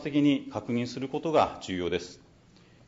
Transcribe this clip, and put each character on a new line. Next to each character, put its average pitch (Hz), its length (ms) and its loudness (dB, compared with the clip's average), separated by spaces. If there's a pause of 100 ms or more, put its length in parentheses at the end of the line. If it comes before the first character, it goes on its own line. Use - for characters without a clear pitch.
的 147 200 2
に 143 320 4
確 107 180 -4
認 120 140 0
す 123 140 -10
る 131 80 -6
こ 151 120 -4
と 165 120 -2
が 123 320 4
重 95 140 -6
要 87 120 -2
で 85 100 0
す。 - 220 -12 (680)